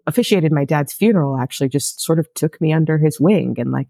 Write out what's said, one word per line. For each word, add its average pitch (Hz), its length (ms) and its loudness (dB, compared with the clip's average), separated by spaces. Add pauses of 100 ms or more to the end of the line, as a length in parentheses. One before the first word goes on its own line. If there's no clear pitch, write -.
officiated 170 460 0
my 143 120 0
dad's 147 280 -2
funeral 165 440 2
actually 127 320 -4
just - 320 -6
sort 165 180 0
of - 160 -4
took - 260 -4
me 156 120 0
under 156 260 2
his 151 220 0
wing 143 380 2
and, 127 140 -4
like, 131 180 -4